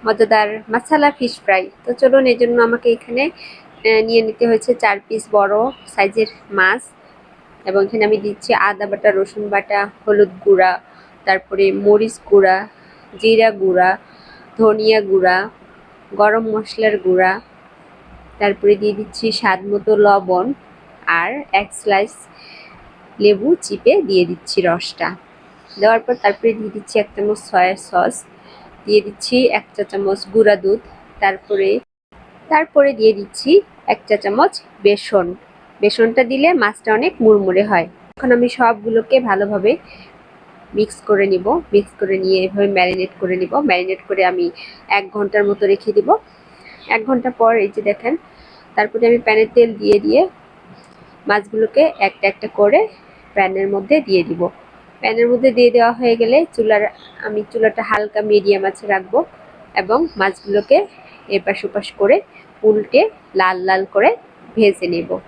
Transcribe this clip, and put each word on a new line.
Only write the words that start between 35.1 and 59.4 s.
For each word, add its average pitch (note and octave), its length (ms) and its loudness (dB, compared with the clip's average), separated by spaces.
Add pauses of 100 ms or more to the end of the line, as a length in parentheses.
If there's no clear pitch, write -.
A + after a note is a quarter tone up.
বেসনটা A3+ 440 2
দিলে C4+ 300 0
মাছটা A3 400 -2
অনেক C4 260 -2
মুড়মুড়ে G3+ 440 4
হয়। F#3+ 220 0 (320)
এখন B3+ 140 -2
আমি A#3+ 160 2
সবগুলোকে A3+ 720 0
ভালোভাবে G3+ 520 -2 (1040)
মিক্স G#3 220 -4 (120)
করে G3+ 180 2
নিব। F#3 200 -2 (280)
মিক্স G3 240 2
করে F#3+ 200 -2
নিয়ে F#3+ 280 -2
এভাবে G3+ 300 -2
ম্যারিনেট F#3 420 -2
করে F#3 180 -4
নিব। F#3 160 -4 (160)
ম্যারিনেট F#3 400 -2
করে F#3+ 160 -2
আমি F3+ 220 0 (420)
এক G3+ 160 -2 (120)
ঘন্টার G#3 280 -2
মতো G3+ 220 -2
রেখে G3 260 0
দিব। G3+ 160 0 (840)
এক A3+ 120 -2
ঘন্টা B3+ 320 -2
পর A3+ 140 4 (120)
এই G3+ 80 -4
যে - 100 -8
দেখেন, G#3+ 320 -4 (600)
তারপরে G#3 300 -2
আমি A#3 200 4
প্যানে A3 260 2
তেল A#3 260 4
দিয়ে G#3 200 2
দিয়ে A3 220 2 (1040)
মাছগুলোকে G#3 560 0 (180)
একটা G3 320 -4
একটা - 180 -12 (100)
করে G#3 200 4 (560)
প্যানের G3 380 -2
মধ্যে G3 260 0
দিয়ে F#3+ 240 0
দিব। E3 180 -6 (600)
প্যানের A3+ 260 0
মধ্যে B3 240 2
দিয়ে A#3+ 180 4
দেওয়া A#3 220 2
হয়ে A#3 240 0
গেলে A#3 220 2 (140)
চুলার, G#3+ 300 0 (400)
আমি G#3+ 260 -6
চুলাটা A3 340 -2
হালকা G#3+ 400 -4
মিডিয়াম G3+ 420 2
আঁচে G3 220 -6
রাখবো F#3+ 320 -2 (560)